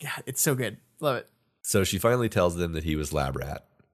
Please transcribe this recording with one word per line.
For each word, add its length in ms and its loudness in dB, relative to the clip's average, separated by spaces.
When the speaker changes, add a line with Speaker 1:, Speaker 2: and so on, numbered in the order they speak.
Speaker 1:
God, 240 -10
it's 160 -4
so 140 2
good. 220 -4
Love 180 0
it. 120 -10
Speaker 2:
So 220 2
she 160 0
finally 300 4
tells 260 4
them 180 -2
that 100 -4
he 120 0
was 180 -4
Lab 220 0
Rat. 300 -8